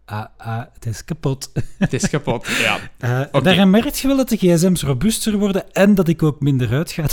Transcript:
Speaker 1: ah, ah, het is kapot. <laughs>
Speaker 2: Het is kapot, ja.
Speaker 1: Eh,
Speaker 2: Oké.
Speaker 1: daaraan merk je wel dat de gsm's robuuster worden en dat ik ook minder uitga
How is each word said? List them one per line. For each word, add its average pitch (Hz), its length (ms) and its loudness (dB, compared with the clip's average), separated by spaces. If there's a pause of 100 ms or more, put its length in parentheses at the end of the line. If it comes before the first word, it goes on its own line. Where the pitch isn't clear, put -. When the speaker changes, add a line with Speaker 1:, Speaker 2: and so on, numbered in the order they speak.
Speaker 1:
ah, 107 200 -10 (140)
ah, 107 240 -8 (120)
het - 120 -18
is 110 180 -8
kapot. - 480 -6 (120)
<laughs> - 140 -10
Speaker 2:
Het - 140 0
is 139 160 -2
kapot, 120 380 -4
ja. 110 320 -2 (200)
Speaker 1:
Eh, 123 220 -2 (120)
Speaker 2:
Oké. 135 120 2
Speaker 1:
daaraan 185 260 4
merk 233 240 2
je - 120 -4
wel 277 100 2
dat 262 120 0
de 226 80 0
gsm's 175 460 2
robuuster 190 560 -2
worden 196 340 -2
en 202 220 6
dat 180 140 4
ik 165 140 0
ook 151 180 0
minder 131 300 0
uitga 151 420 -2